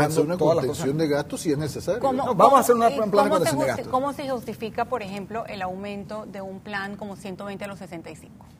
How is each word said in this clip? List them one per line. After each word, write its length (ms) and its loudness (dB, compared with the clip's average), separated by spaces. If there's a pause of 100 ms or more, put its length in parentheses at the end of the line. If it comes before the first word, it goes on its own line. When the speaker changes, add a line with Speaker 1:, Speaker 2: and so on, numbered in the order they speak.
Speaker 1:
hacer 40 0
Speaker 2:
dejando 120 4
Speaker 1:
una 160 0
Speaker 2:
todas 180 4
las 80 2
Speaker 1:
contención 320 -2
Speaker 2:
cosas. 120 2
Speaker 1:
de 60 2
gastos 260 -2
si 120 -2
es 60 0
necesario. 420 -4
Speaker 3:
¿Cómo, 240 0
Speaker 2:
No, 120 0
vamos 180 10
a 60 8
hacer 140 4
Speaker 3:
cómo, 120 4
Speaker 2:
una 80 4
Speaker 3:
eh, 20 -4
Speaker 2:
plan 140 0
de 0 -
Speaker 3:
cómo 140 6
se 60 2
Speaker 2:
contención 280 2
de 60 0
Speaker 3:
justi-, 120 0
Speaker 2:
gastos. 120 -8
Speaker 3:
cómo 240 0
se 180 -8
justifica, 540 -6
por 180 -4
ejemplo, 440 -8
el 140 -10
aumento 640 -8
de 160 -14
un 200 -12
plan 360 -8
como 200 -12
ciento 280 -12
veinte 200 -10
a 40 -10
los 120 -14
sesenta 300 -14
y 60 -16
cinco? 300 -20 (140)